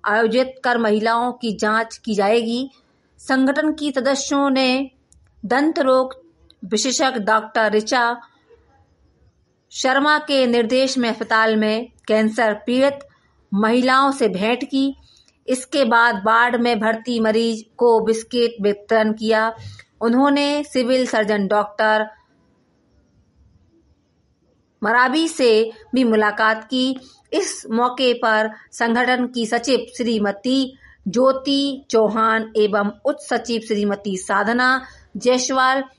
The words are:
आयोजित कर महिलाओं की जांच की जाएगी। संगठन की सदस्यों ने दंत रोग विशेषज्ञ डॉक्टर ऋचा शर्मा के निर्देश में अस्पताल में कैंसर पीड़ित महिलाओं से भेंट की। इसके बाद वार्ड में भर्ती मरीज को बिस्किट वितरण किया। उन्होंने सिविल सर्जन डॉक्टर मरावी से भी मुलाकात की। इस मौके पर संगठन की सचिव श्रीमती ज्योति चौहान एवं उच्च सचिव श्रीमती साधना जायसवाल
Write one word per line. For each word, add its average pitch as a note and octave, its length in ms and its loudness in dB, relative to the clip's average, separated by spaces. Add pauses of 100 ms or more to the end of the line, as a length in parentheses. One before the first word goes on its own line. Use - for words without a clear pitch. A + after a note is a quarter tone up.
आयोजित A#3 500 0 (100)
कर A#3+ 140 0
महिलाओं A3+ 540 0
की A#3 240 -6
जांच A3 400 -2
की A3 180 -8
जाएगी। A#3 560 0 (500)
संगठन C#4 520 0
की D4 200 -4
सदस्यों C#4 580 0
ने C4 400 0 (520)
दंत C#4+ 380 0
रोग C4 400 2 (420)
विशेषज्ञ A#3+ 600 -2
डॉक्टर G#3+ 480 0
ऋचा A#3 440 0 (1600)
शर्मा C#4 460 2
के C#4 280 0
निर्देश B3+ 520 2
में A#3 120 0
अस्पताल A3 460 0
में G#3+ 360 -2 (160)
कैंसर G#3+ 460 2 (120)
पीड़ित C4+ 400 0 (460)
महिलाओं B3+ 600 2
से C4+ 160 0
भेंट A3 360 -2
की। C4+ 320 -2 (520)
इसके C4 360 0
बाद A#3 320 4
वार्ड A#3 400 2
में A#3 240 0
भर्ती A3+ 400 -2
मरीज A3 420 0 (140)
को A#3+ 120 2 (120)
बिस्किट A3+ 600 -2
वितरण G#3+ 500 0
किया। A3 400 0 (480)
उन्होंने C#4+ 640 2
सिविल B3+ 420 0
सर्जन G#3 420 0
डॉक्टर G#3+ 580 0 (2750)
मरावी B3+ 460 2
से B3+ 220 2 (440)
भी B3+ 100 2
मुलाकात A3 600 0
की। B3+ 200 -2 (480)
इस F4 380 -4
मौके B3 440 0
पर A3 360 0 (220)
संगठन A#3+ 540 0
की A#3+ 200 -6
सचिव A#3+ 400 -2 (100)
श्रीमती A#3+ 760 -2 (360)
ज्योति C4+ 840 0
चौहान A3 680 0
एवं G#3 360 0 (120)
उच्च - 180 -4
सचिव A#3+ 380 -4
श्रीमती G3+ 580 -4
साधना A#3+ 640 0 (360)
जायसवाल C4 680 0 (140)